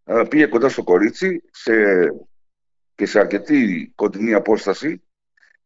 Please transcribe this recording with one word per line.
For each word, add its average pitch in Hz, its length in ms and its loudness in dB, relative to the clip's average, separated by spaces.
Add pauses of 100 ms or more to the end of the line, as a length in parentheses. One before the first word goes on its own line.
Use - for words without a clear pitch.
ε, 113 240 0
πήγε 151 180 2
κοντά 117 220 0
στο 120 140 -4
κορίτσι 120 680 0
σε, - 240 -2 (1200)
και 98 120 -4
σε 107 120 0
αρκετή 101 760 0
κοντινή 104 400 -2
απόσταση 101 680 -2 (640)